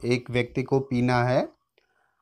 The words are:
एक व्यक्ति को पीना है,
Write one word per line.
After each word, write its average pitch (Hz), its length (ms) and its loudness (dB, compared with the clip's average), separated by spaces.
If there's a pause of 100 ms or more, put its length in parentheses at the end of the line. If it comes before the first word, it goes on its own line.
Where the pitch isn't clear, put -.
एक 120 260 -2
व्यक्ति 123 320 -2
को 131 180 0
पीना 123 440 0
है, 135 240 0 (720)